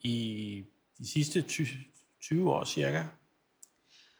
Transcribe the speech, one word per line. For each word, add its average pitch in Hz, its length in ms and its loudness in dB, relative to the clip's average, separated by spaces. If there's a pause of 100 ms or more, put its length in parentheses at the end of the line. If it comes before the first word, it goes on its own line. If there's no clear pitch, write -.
i 107 600 -4 (320)
de - 140 -8
sidste 151 300 2
ty-, 131 360 -2 (440)
tyve 165 300 4
år - 120 2
cirka. 151 400 0 (1160)